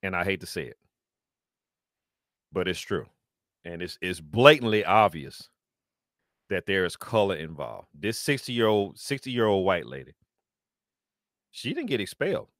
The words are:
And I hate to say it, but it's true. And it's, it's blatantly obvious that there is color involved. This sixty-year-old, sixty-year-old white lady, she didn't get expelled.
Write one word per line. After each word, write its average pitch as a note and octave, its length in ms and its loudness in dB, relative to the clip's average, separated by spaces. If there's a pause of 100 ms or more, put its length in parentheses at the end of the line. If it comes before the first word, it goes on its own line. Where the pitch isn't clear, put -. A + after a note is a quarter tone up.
And F#2+ 140 -4
I F2 80 0
hate F#2+ 160 -2
to - 60 -14
say D#2+ 180 -8
it, A#1 140 -18 (1700)
but F#2 160 -2
it's F2 120 -4
true. E2 260 -6 (580)
And E2+ 180 -10
it's, F2 180 -10
it's F2+ 200 -6
blatantly A2 640 6
obvious E2 680 0 (1000)
that F#2 180 -4
there F#2+ 200 2
is E2+ 100 -6
color G2+ 400 0
involved. C#2+ 580 -12
This F#2+ 240 -4
sixty-year-old, A2 800 0
sixty-year-old A#2 680 0
white F2 220 2
lady, C2 280 -14 (1400)
she D3 240 -8
didn't D4 160 -6
get B2 100 -2
expelled. - 480 -4 (120)